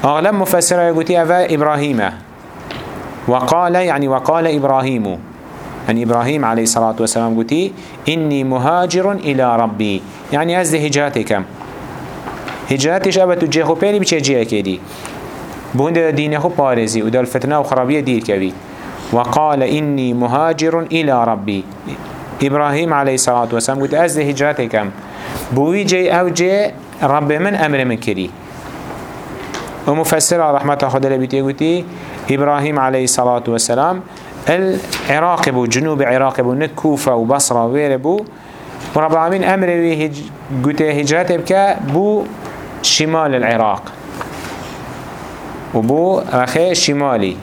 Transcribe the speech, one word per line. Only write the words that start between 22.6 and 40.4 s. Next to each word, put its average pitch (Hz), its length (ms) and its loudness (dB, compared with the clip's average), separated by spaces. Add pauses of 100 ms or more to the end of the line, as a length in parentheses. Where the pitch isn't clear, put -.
علیه 139 180 2
الصلاة 120 400 2
والسلام 120 260 0
گوتی: 139 180 0
«از 160 200 2
ده 156 60 0
هجرت 143 380 0
کم. 110 260 0 (680)
بوی 165 300 2
جه 190 140 2 (220)
او 180 80 2
جه 185 440 2 (300)
رب 147 300 2
من 180 320 0
امر 139 200 2
من 123 120 0
کری.» 95 340 -4 (1600)
و 147 80 2
مفسر 160 580 2
رحمت 143 360 2
خدا 135 200 2
لبیتی 131 320 0
گوتی: 156 440 0 (440)
«ابراهیم 143 500 2
علیه 131 220 2
الصلاة 123 480 2
والسلام 131 540 0 (440)
العراق 170 1040 0
بو، 127 160 2
جنوب 135 360 0
عراق 131 400 2
بو، 123 120 2
نه 147 140 0
کوفه 147 420 0
و 117 140 2
بصره 131 340 2
و 117 140 2
ویره 143 240 2
بو. 160 240 0 (760)
و 156 40 4
رب 156 120 2
العالمین 180 360 2
امر 190 180 2
وی 165 420 2
هج-، 147 100 -8 (440)